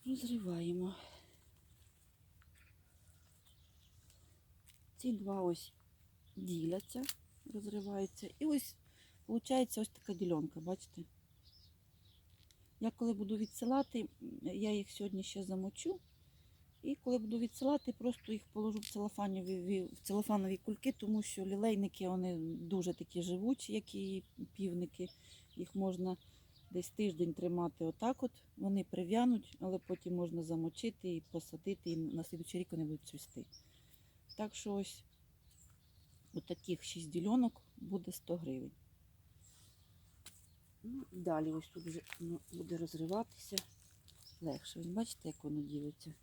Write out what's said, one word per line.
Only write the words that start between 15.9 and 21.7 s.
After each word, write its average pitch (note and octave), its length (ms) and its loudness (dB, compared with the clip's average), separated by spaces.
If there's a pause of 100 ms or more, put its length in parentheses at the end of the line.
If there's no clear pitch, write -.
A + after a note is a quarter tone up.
І C#4 120 0
коли B3+ 220 2
буду A3 220 0
відсилати, B3+ 540 2
просто A#3 400 -2
їх G#3+ 200 -4
положу G#3+ 260 0
в G#3 60 -6
целофанові, F#3+ 960 0
в - 200 -8
целофанові G3 560 2
кульки, A3 340 -2
тому G#3+ 300 2
що G3 240 -2
лілейники, G3 640 2